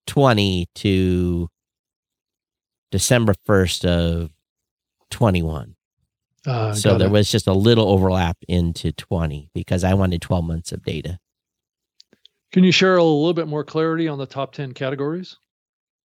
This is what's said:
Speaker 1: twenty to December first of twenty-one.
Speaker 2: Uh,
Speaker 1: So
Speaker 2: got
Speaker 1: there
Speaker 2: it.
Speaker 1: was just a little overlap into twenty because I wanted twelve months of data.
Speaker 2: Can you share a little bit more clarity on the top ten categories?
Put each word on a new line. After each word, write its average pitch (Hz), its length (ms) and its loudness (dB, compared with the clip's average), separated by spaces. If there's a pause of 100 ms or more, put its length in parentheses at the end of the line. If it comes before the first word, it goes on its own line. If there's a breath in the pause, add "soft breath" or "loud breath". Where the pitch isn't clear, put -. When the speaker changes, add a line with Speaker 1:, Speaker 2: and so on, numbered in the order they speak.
Speaker 1:
twenty 101 680 2
to 90 760 0 (1400)
December 110 420 2 (120)
first 95 400 2
of 85 460 -2 (760)
twenty-one. 80 680 -2 (680)
Speaker 2:
Uh, 113 280 -4
Speaker 1:
So 104 180 0
Speaker 2:
got 92 80 2
Speaker 1:
there 92 80 2
Speaker 2:
it. 98 40 -2
Speaker 1:
was 104 200 2
just - 160 -2
a 95 60 2
little 107 360 4
overlap 92 480 2 (100)
into 85 440 -2
twenty 76 640 -6
because 90 300 -4
I 92 100 2
wanted 92 280 0
twelve 87 240 -2
months 82 260 -8
of - 120 -12
data. 78 360 -8 (1300)
Speaker 2:
Can 185 120 6
you 185 80 6
share 190 260 4
a 170 60 4
little 160 300 2
bit 165 140 -4
more 151 160 -6
clarity 160 440 -2
on 143 100 -8
the 135 80 -8
top 135 280 -10
ten 131 200 -10
categories? 143 640 -8 (680)